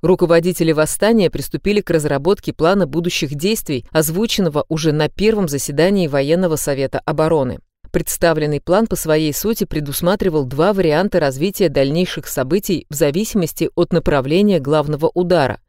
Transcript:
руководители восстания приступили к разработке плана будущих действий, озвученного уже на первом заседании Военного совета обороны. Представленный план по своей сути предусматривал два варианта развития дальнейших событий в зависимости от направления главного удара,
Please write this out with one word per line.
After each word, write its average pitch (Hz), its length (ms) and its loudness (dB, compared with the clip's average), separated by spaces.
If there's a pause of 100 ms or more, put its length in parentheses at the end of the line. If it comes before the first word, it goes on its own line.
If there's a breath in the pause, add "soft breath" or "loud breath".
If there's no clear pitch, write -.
руководители 170 720 2
восстания 180 560 2
приступили 202 500 -2
к - 100 -8
разработке 147 640 0
плана 180 340 2
будущих 156 480 -4
действий, 151 580 -4
озвученного 160 760 0
уже 160 240 -2
на 151 160 0
первом 202 400 0
заседании 156 600 0
Военного 151 500 0
совета 135 480 -2
обороны. 156 540 0 (320)
Представленный 156 680 0
план 208 280 2
по 185 100 -4
своей 156 360 0
сути 214 300 -2
предусматривал 156 800 -2
два 143 300 0
варианта 180 480 2
развития 151 480 0
дальнейших 143 580 -2
событий 156 600 -2
в - 40 -12
зависимости 160 800 -2
от 175 200 0
направления 160 640 2
главного 151 540 0
удара, 170 560 0